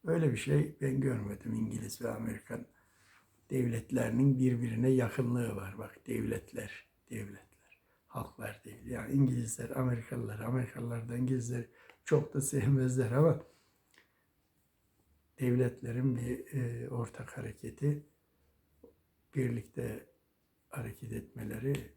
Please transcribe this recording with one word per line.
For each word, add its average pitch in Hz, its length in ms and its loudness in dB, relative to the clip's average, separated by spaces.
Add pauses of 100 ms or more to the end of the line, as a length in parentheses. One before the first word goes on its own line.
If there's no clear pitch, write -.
Öyle 160 260 4
bir 113 60 0
şey 147 440 0
ben 135 200 0
görmedim. 107 520 -2
İngiliz 110 480 -4
ve 113 100 -2
Amerikan 110 540 -6 (840)
devletlerinin 123 880 4
birbirine 120 500 4
yakınlığı 120 680 2
var. 101 220 -8
Bak - 300 -12
devletler, 110 800 -4 (220)
devletler, - 720 -12 (280)
halklar - 580 -10
değil. - 200 -16
Yani 120 280 -6
İngilizler 120 560 2
Amerikalılar, 120 720 -2
Amerikalılar 117 680 -4
da 120 80 -6
İngilizleri 123 500 -2 (380)
çok 147 280 4
da 139 80 0
sevmezler 131 680 2
ama 147 320 6 (2000)
devletlerin 123 760 2
bir, 120 380 -4
e, 120 360 -2
ortak 117 480 -6
hareketi, 135 680 -4 (1300)
birlikte 120 680 -4 (640)
hareket 113 440 -8
etmeleri 113 840 -4